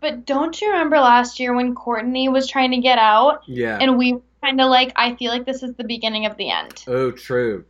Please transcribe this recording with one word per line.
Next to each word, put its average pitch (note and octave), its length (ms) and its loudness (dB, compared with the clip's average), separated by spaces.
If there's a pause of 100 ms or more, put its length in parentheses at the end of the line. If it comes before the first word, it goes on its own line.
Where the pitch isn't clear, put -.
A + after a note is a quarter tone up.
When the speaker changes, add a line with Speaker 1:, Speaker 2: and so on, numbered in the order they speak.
Speaker 1:
but D4+ 240 -6
don't D4+ 340 -2
you G#4 100 0
remember D#4 280 2
last B3 420 4
year B3 160 -2
when B3 180 -2
Kourtney B3 560 -4
was C4 160 0
trying C4 260 0
to B3+ 40 0
get B3 220 4
out? A3+ 480 4
Speaker 2:
Yeah. A3 340 -4
Speaker 1:
And C4 160 2
we B3 220 2 (260)
kinda, C4+ 220 2
like, B3+ 300 2
I A#3+ 180 0
feel A#3+ 180 -6
like B3 140 -6
this C4 160 -6
is B3 140 -10
the A#3+ 80 -10
beginning A3 420 -4
of G#3+ 100 -8
the F#3+ 140 -6
end. - 360 -6
Speaker 2:
Oh, B2+ 240 -2
true. A#2+ 600 -4